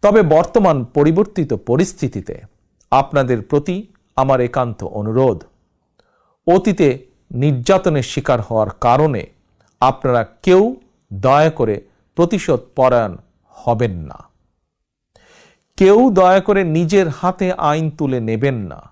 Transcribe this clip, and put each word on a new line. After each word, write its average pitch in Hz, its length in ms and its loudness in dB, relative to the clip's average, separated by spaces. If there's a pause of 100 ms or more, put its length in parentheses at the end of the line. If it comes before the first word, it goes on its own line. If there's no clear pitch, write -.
তবে 208 200 4
বর্তমান 165 540 2 (160)
পরিবর্তিত 160 600 0
পরিস্থিতিতে 123 800 -4 (560)
আপনাদের 127 500 0
প্রতি 147 340 -4 (420)
আমার 131 240 0
একান্ত 120 420 -4
অনুরোধ, 110 560 -2 (1080)
অতীতে 185 400 2 (440)
নির্যাতনের 143 720 0
শিকার 127 380 -4
হওয়ার 107 280 -2 (120)
কারণে 127 420 0 (580)
আপনারা 127 400 0 (220)
কেউ 185 200 4 (480)
দয়া 131 380 2
করে 113 260 -2 (420)
প্রতিশোধ 170 440 0 (140)
পরায়ণ 123 380 2 (420)
হবেন 113 420 -4
না। 76 220 -14 (1600)
কেউ 196 200 6 (120)
দয়া 190 300 4
করে 196 240 0
নিজের 170 460 0
হাতে 185 420 -4
আইন 156 380 -2
তুলে 131 300 -4
নেবেন 113 380 -2 (100)
না 73 120 -14 (120)